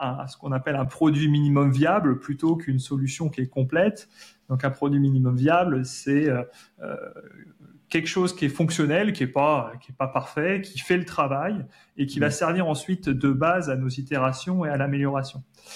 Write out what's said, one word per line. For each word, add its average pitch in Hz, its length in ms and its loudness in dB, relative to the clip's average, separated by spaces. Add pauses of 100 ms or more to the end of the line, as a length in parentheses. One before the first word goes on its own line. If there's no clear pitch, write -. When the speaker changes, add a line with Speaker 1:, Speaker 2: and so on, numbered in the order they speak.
Speaker 1:
un, 135 260 -6
ce - 100 -16
qu'on 143 140 -8
appelle 135 260 -2
un 131 100 0
produit 151 420 2
minimum 143 420 4
viable 151 480 2
plutôt 160 380 0
qu'une 135 240 -2
solution 135 480 -4
qui 131 140 -4
est 123 60 -2
complète. 160 600 0 (400)
Donc, 131 160 -2
un 139 60 0
produit 143 300 0
minimum 131 360 2
viable, 147 480 2
c'est, 143 440 0
euh, 123 140 0 (400)
euh, - 140 -10 (920)
quelque 165 200 -2
chose 180 260 0
qui 160 100 -2
est 135 60 2
fonctionnel, 165 640 2
qui 202 100 -4
est 127 40 2
pas, 139 540 0
qui - 120 -20
est - 20 -20
pas 131 140 -4
parfait, 160 520 -2
qui - 180 -10
fait 180 200 0
le 175 80 -2
travail 147 580 -2 (320)
et 135 100 0
qui 139 140 -6
va 147 80 2
Speaker 2:
Mm. 135 40 0
Speaker 1:
servir 170 360 0
ensuite 156 400 -4
de 139 240 2
base 156 380 2
à 131 60 -2
nos 131 120 -2
itérations 135 760 -2
et 151 40 -2
à 143 80 -2
l'amélioration. 139 640 -2 (340)